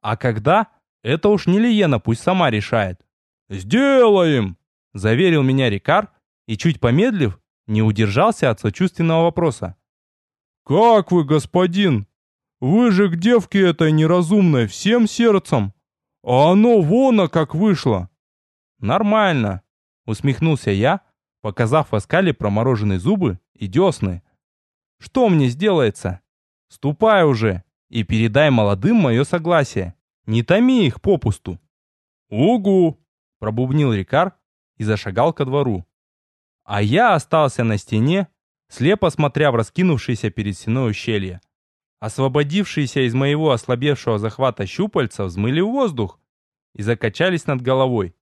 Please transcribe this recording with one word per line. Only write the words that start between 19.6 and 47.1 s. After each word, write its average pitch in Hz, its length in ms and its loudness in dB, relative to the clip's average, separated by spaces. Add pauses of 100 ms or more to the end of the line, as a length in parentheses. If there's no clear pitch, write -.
усмехнулся 139 680 -2
я, 123 300 0 (400)
показав 117 500 -2
в 113 40 -2
оскале 165 380 0
промороженные 107 680 -2
зубы 131 400 -2 (140)
и 104 140 -10
дёсны. 101 560 -2 (760)
Что 254 280 0
мне 151 220 4
сделается? 131 720 -2 (480)
Ступай 185 560 0
уже 110 380 0 (260)
и 113 140 -4
передай 113 460 0
молодым 113 480 2
моё 135 280 2
согласие. 156 680 -2 (300)
Не 113 180 -2
томи 226 440 2
их - 140 -4
попусту. 117 580 -4 (680)
Угу, 185 680 2 (420)
пробубнил 127 540 -2
Рикар 143 440 -2 (400)
и 107 80 -6
зашагал 107 480 -2
ко 147 100 -4
двору. 127 420 -4 (800)
А 104 180 -4
я 190 320 2
остался 151 500 0
на 110 140 -2
стене, 147 500 -2 (420)
слепо 175 400 0
смотря 143 420 0
в 120 40 -2
раскинувшееся 123 760 -2
перед 101 280 -6
стеной 120 340 -4
ущелье. 98 500 -6 (580)
Освободившиеся 143 1040 -2
из 117 80 -2
моего 143 380 0
ослабевшего 123 680 -2
захвата 110 480 -4
щупальца 139 600 -4
взмыли 107 360 -2
в 202 60 -2
воздух 190 520 -4 (540)
и - 80 -12
закачались 117 640 -4